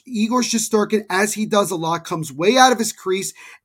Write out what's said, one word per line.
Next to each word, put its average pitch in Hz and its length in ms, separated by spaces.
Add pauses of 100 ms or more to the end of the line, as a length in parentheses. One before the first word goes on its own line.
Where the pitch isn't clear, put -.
Igor 233 360
Shesterkin, 214 680
as 196 240
he 214 120
does 202 240
a 190 60
lot, 160 300
comes 160 260
way 175 260
out 254 140
of 214 80
his 214 140
crease, 190 400 (320)